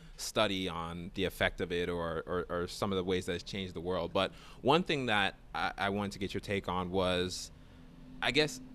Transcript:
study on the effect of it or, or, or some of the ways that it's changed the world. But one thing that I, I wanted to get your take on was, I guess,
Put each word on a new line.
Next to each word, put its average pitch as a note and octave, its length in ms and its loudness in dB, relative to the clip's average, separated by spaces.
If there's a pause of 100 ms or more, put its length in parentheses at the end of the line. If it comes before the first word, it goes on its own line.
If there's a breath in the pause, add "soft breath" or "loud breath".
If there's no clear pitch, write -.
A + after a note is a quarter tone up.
(180 loud breath)
study G2 500 2
on E2+ 460 -4
the F#2+ 100 0
effect F#2 380 2
of F2 100 -2
it F2 160 2
or, E2+ 400 -2
or, F2 220 0
or F2 180 0
some G#2 240 -2
of F#2+ 60 2
the F#2 80 2
ways F#2 200 2
that F2+ 100 -2
it's E2+ 80 -6
changed F#2+ 300 -6
the E2 60 -8
world. E2+ 320 0
But F#2+ 220 2 (280 loud breath)
one D#3 220 6
thing C#3+ 220 0
that G2+ 300 4 (200)
I, E2+ 220 0
I G2+ 140 2
wanted G2+ 200 0
to G2 80 -10
get G2 140 -2
your G2 80 -4
take G2 260 -2
on F2+ 240 0
was, F2+ 600 2 (680 loud breath)
I B2 100 4
guess, D3 280 4 (160)